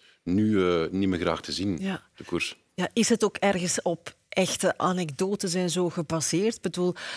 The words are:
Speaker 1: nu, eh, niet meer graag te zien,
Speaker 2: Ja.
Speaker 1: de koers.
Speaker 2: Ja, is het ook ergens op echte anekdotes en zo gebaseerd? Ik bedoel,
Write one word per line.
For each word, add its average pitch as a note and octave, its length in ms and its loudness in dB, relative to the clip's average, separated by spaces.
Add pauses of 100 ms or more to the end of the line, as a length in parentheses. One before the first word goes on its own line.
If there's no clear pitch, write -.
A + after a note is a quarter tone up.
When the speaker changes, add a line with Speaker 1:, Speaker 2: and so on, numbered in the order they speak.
(220)
Speaker 1:
nu, G2 460 2
eh, E2+ 220 2
niet F#2+ 180 0
meer F2+ 120 0
graag E2+ 220 0
te - 100 -10
zien, F2+ 280 -2
Speaker 2:
Ja. F#3+ 220 -6 (140)
Speaker 1:
de - 80 -16
koers. - 320 -4 (180)
Speaker 2:
Ja, F3+ 180 -2
is A3+ 160 2
het A3 160 4
ook - 120 0
ergens F#3 460 0
op - 320 -4 (140)
echte - 500 0
anekdotes F#3 760 0
en F3+ 160 0
zo F3 200 0
gebaseerd? G3+ 640 0
Ik - 60 -12
bedoel, F3+ 320 0 (220)